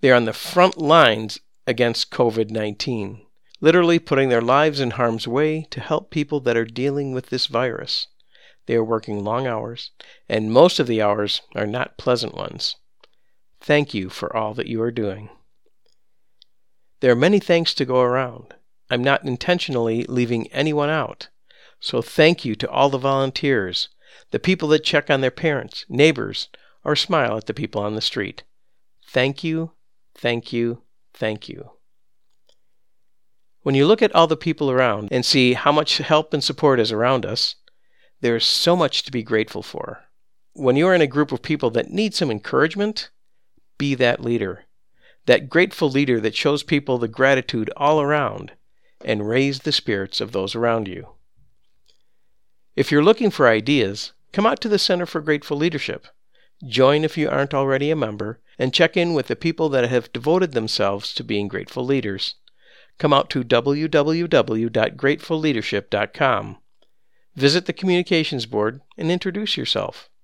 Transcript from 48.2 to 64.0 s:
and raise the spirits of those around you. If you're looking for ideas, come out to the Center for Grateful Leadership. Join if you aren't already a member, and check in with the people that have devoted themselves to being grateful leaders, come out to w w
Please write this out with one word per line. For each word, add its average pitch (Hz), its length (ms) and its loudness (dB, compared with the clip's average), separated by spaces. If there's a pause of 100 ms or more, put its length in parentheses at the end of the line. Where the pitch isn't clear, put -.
and 104 240 -2
raise 135 320 0
the 151 120 -4
spirits 98 500 -4
of 107 100 -10
those 98 220 -4
around 113 340 0
you. 90 200 -12 (1700)
If 139 140 0
you're 147 140 4
looking 220 260 4
for 143 160 2
ideas, 110 640 0 (200)
come 202 140 0
out 240 160 0
to 233 80 -2
the 202 80 2
Center 180 260 0
for 170 160 -6
Grateful 147 380 -2
Leadership. 165 480 -4 (600)
Join 131 380 4
if 156 140 -2
you 147 100 0
aren't 139 240 -2
already 135 380 0
a 160 60 0
member, 107 440 -6 (180)
and 131 140 -2
check 160 240 2
in 175 160 0
with 143 140 -2
the - 100 -2
people 165 320 -2
that 127 220 0
have 127 240 -2
devoted 156 380 2
themselves 104 600 -2
to 123 100 -8
being 104 220 -2
grateful 98 380 -8
leaders, 120 520 -4 (640)
come 147 140 4
out 139 160 2
to 131 120 -2
w 135 460 2
w 160 400 0